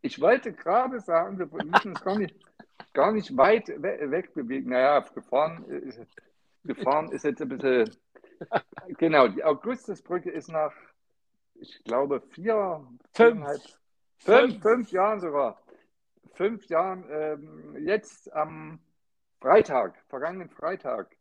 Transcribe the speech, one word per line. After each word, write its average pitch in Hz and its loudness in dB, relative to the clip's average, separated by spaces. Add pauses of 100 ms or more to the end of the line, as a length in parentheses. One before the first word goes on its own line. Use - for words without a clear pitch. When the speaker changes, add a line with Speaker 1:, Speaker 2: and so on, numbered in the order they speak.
Speaker 1:
Ich 135 -8
wollte 233 2
gerade 247 -2
sagen, 185 -2
wir 175 -6
müssen 160 -2
uns 180 -12
gar - -2
nicht, 101 -6 (580)
gar 165 2
nicht 208 -4
weit 214 4
we-, 147 -6
wegbewegen. 135 -6
Naja, 131 4
gefahren, 156 -4
äh, 127 -12 (600)
gefahren 151 -2
ist 135 -8
jetzt 143 -2
ein 139 -6
bisschen. 127 0 (1000)
Genau, 156 6
die - -6
Augustusbrücke 175 -4
ist 156 -10
nach, 156 -4 (800)
ich - -20
glaube, 135 -2 (120)
vier, 185 -2 (280)
Speaker 2:
Fünf. 233 8
Speaker 1:
viereinhalb, 143 -6 (560)
Speaker 2:
Fünf. 254 6
Speaker 1:
fünf, 202 -10
fünf 226 2
Jahren 202 0
sogar. 143 -4 (720)
Fünf 202 -4
Jahren, 185 -2
ähm, 151 -8
jetzt - -4
am 156 -6 (600)
Freitag, 131 4 (120)
vergangenen 165 -8
Freitag 143 -8